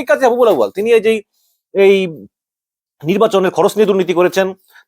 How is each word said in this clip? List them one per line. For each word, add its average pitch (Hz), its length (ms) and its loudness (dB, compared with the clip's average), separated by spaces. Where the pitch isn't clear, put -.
এই 277 100 -4
কাজী 262 160 0
হাবিবুল 240 260 2
আউয়াল, 117 240 -2
তিনি 208 200 -4
এই 220 100 0
যে 220 60 2
এই 196 220 4
নির্বাচনের 190 540 0
খরচ 180 180 0
নিয়ে 202 160 0
দুর্নীতি 185 280 -2
করেছেন, 180 280 0